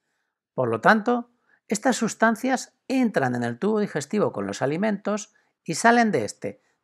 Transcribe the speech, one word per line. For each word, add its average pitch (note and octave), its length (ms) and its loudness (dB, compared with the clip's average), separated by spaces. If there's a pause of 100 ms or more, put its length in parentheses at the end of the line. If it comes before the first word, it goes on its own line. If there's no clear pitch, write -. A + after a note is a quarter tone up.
(540)
Por B2+ 140 -2
lo A2+ 140 -2
tanto, A3+ 500 2 (380)
estas A#3 260 0
sustancias A#3 800 0 (120)
entran G3+ 440 0
en B2 100 -2
el A#2+ 160 -4
tubo G3+ 200 0
digestivo D3 540 -2
con G2+ 120 -4
los G2 160 -6
alimentos G3+ 720 -2 (300)
y D#3+ 120 -6
salen A#3 360 4
de B2+ 140 0
este, - 360 -10 (220)